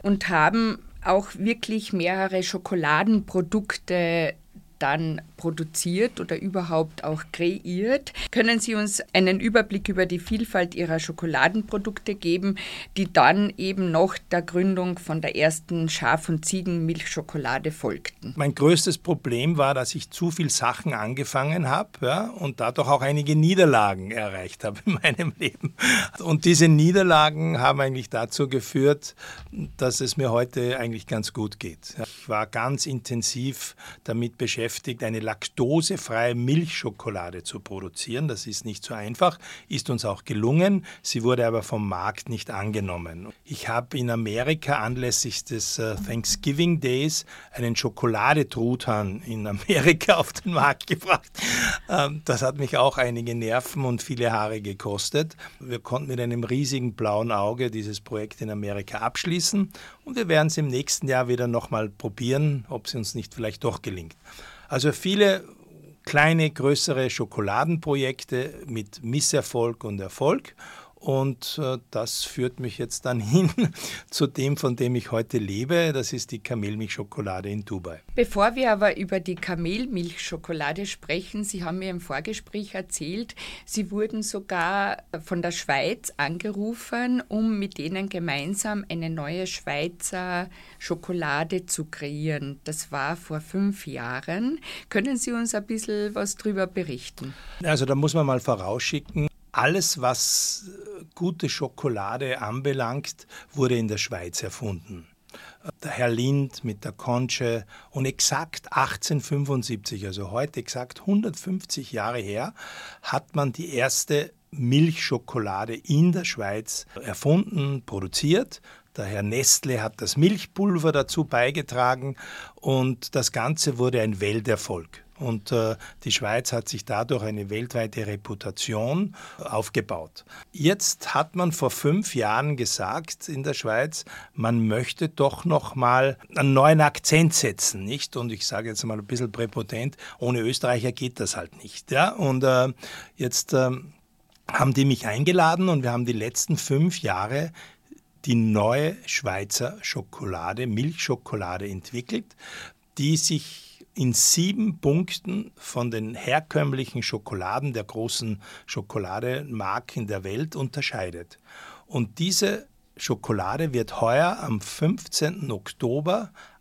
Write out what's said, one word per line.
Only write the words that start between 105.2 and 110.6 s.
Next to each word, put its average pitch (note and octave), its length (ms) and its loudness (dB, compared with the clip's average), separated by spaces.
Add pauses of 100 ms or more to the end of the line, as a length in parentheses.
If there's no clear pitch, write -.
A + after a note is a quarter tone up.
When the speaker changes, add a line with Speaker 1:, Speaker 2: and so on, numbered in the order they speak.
Speaker 2:
Der D3+ 100 -8
Herr B2 180 0
Lind C3 560 0
mit G#2+ 180 -6
der G#2+ 80 -8
Conche A#2+ 720 -2 (240)
und C3+ 160 -4
exakt - 680 -2
achtzehnhundertfünfundsiebzig, C3 1300 0
also F#2+ 240 -8
heute C3+ 280 -2
exakt - 460 -10